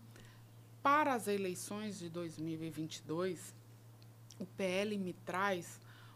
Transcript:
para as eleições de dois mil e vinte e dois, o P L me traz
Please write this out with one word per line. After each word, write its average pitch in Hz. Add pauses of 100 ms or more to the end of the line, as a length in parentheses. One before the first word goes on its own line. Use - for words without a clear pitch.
(800)
para 285
as 202
eleições 202
de 170
dois 165
mil 160
e 160
vinte 156
e -
dois, 175 (840)
o 190
P -
L 196
me 180
traz 185 (360)